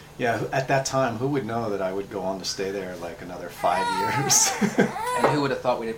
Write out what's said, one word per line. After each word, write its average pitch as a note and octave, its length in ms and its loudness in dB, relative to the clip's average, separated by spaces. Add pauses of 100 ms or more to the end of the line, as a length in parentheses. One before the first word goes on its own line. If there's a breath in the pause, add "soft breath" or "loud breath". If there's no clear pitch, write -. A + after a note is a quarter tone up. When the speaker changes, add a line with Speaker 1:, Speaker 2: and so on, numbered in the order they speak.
(180 loud breath)
Speaker 1:
Yeah, A#2 200 2
who, B2+ 100 -4
at C#3 200 -2
that C3+ 180 2
time, B2+ 320 0
who C3 100 0
would C3+ 180 0
know A#2 240 -2
that G2 100 -2
I F#2 120 0
would G2 180 -4
go G2 120 -4
on F#2+ 180 -2
to F2+ 40 -8
stay G2 280 -2
there, F#2 240 -6
like, E2+ 260 -10
another D#2 260 -10
five F2 380 2
<laughs> - 360 0
years? - 280 4 (280)
Speaker 2:
And A#4+ 500 2
who D3+ 140 2
would C3+ 100 2
have - 80 -2
thought B2 180 2
we'd, A2+ 200 -4